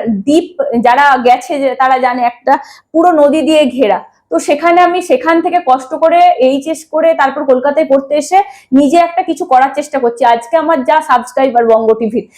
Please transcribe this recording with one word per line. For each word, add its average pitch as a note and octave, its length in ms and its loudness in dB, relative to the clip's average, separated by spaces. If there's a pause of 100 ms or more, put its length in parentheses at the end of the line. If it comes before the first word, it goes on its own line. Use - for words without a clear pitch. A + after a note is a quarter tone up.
দ্বীপ C#4 540 -2 (180)
যারা C4 360 2
গেছে B3+ 440 0
যে C4 140 -2
তারা C4 240 0
জানে B3 240 -2
একটা C4+ 360 -2 (340)
পুরো E4 180 2
নদী D4 320 2
দিয়ে D4+ 240 2
ঘেরা। A#3+ 380 -2 (260)
তো E4 80 -2
সেখানে E4 420 0
আমি F4+ 220 0
সেখান E4 380 0
থেকে E4+ 260 -2
কষ্ট C4 280 -2
করে D#4+ 240 2
এইচএস D4+ 720 0
করে D#4+ 240 0
তারপর C#4 300 -2
কলকাতায় C#4 420 0
পড়তে C#4 280 -2
এসে E4 280 0 (300)
নিজে C#4 240 2
একটা E4+ 260 0
কিছু E4+ 220 -6
করার C4 300 2
চেষ্টা C#4+ 240 -6
করছি। A#3 260 -2
আজকে A#3 320 0
আমার D#4 280 -2
যা D#4 160 2
সাবস্ক্রাইবার B3 640 0
বঙ্গ A3+ 260 2
টিভির, A3 460 -4